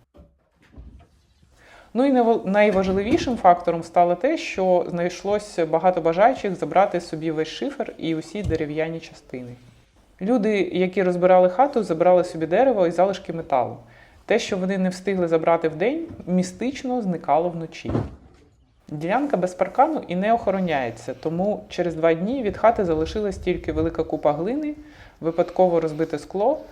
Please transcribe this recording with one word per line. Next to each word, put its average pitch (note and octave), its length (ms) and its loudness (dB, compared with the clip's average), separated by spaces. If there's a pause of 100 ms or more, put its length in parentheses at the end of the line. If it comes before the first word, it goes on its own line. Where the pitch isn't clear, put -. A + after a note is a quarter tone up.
(1900)
Ну B3 100 2
і C#4 80 2
найвал-, A#3 360 2
найважливішим G3+ 880 2
фактором F3 460 4
стало F3 320 4
те, D4+ 240 0
що F#3 500 0
знайшлось F3+ 720 -4
багато E3 420 2
бажаючих F#3 540 2
забрати F3 460 2
собі D#3+ 300 -6
весь D#3 180 -2
шифер - 500 -6
і E3 160 -2
усі G3 280 -8
дерев'яні D#3 580 -4
частини. B2 540 -16 (680)
Люди, G#3 500 0
які F#3 300 0
розбирали F3+ 460 6
хату, B3+ 340 2
забирали E3+ 420 4
собі D#3+ 220 -6
дерево G#3 400 4
і E3+ 40 2
залишки F3+ 420 0
металу. C3+ 440 -2 (500)
Те, G#3 120 4
що A3 180 -4
вони F#3 220 -2
не F#3 100 2
встигли F#3 400 -2
забрати E3 400 2
вдень, A#3+ 380 -2 (200)
містично A#3 760 -2
зникало E3+ 480 0
вночі. D#3+ 420 -8 (960)
Ділянка G3 480 -2
без F3+ 180 -2
паркану C4 540 0
і F3 80 -4
не G3+ 160 0
охороняється, D#3+ 840 -2
тому F3+ 540 -4
через E3+ 260 -4
два E3 200 2
дні A3 280 -4
від G3+ 140 -4
хати A3+ 280 2
залишилась F3+ 540 -4
тільки F3 340 -4
велика D#3+ 320 -2
купа D#3 280 0
глини, C#4 420 -4 (460)
випадково E3+ 600 0
розбите D#3 380 -4
скло A3 420 -2 (120)